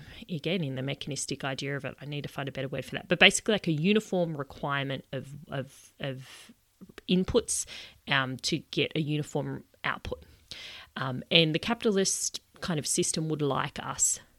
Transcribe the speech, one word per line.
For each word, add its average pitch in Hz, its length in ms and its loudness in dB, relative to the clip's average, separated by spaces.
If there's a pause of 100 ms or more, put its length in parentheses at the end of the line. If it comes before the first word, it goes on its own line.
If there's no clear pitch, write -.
(300)
again, 170 320 -2
in 135 140 -4
the 131 60 -6
mechanistic 139 640 -6
idea 139 320 -4
of 135 80 -8
it. - 160 -8
I 139 40 -14
need 147 180 -6
to 147 60 -6
find 139 200 -6
a - 20 -10
better 135 160 -4
word 139 160 -4
for - 120 -8
that. - 120 -6
But 170 100 2
basically, 202 360 8
like, 196 140 0
a 170 40 2
uniform 175 640 2
requirement 139 800 -4
of, 139 160 -8 (200)
of, 139 520 -8
of 131 500 -10 (560)
inputs, - 580 2 (440)
um, 131 280 2
to - 200 0 (140)
get - 220 0
a 160 60 0
uniform 143 640 -2 (220)
output. - 400 -4 (720)
Um, 131 340 -4
and 160 240 8
the 160 40 2
capitalist 208 840 0 (180)
kind 165 180 -2
of 143 80 -2
system 165 440 2
would 151 120 0
like 143 380 0
us - 400 0 (200)